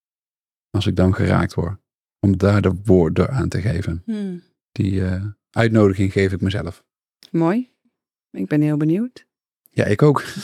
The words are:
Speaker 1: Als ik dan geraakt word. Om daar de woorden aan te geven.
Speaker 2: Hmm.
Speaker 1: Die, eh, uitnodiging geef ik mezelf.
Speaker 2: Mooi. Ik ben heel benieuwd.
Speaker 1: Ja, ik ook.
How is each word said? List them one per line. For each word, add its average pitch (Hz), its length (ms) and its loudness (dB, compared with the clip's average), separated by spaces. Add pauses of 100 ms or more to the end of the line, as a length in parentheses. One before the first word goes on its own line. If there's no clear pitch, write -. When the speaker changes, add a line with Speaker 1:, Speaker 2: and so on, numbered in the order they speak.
(720)
Speaker 1:
Als 101 160 -4
ik 95 100 -2
dan 92 180 2
geraakt 95 400 0
word. 90 240 -6 (420)
Om 98 160 2
daar 98 260 2
de 95 120 0 (100)
woorden 92 460 4
aan 85 180 -2
te 90 120 -4
geven. 87 440 -4
Speaker 2:
Hmm. 196 380 -8 (300)
Speaker 1:
Die, 95 340 -2
eh, 92 180 -4 (260)
uitnodiging 107 640 2
geef 95 200 2
ik 90 80 -6
mezelf. 92 440 -4 (460)
Speaker 2:
Mooi. 175 420 -2 (580)
Ik 190 160 -8
ben 151 140 0
heel 151 160 2
benieuwd. 170 500 -2 (440)
Speaker 1:
Ja, - 140 -2
ik 104 180 0
ook. 147 180 4 (240)